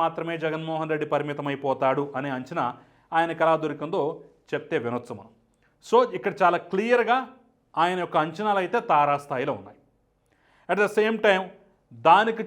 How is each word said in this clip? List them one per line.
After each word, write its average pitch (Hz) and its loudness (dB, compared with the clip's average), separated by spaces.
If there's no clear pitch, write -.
మాత్రమే 165 -4
జగన్మోహన్ 160 -4
రెడ్డి 151 -4
పరిమితం 143 -4
అయిపోతాడు 135 0
అనే 139 -6
అంచనా 127 -4
ఆయనకు 165 0
ఎలా 160 4
దొరికిందో 151 -4
చెప్తే 156 -4
వినొచ్చు 120 -6
మనం. 98 -20
So, 226 4
ఇక్కడ 185 -4
చాలా 175 4
క్లియర్గా 233 2
ఆయన 180 0
యొక్క 170 -2
అంచనాలు 196 0
అయితే 233 0
తారాస్థాయిలో 143 2
ఉన్నాయి. - -20
At 185 2
the 254 -4
same 214 0
time, 190 4
దానికి 214 6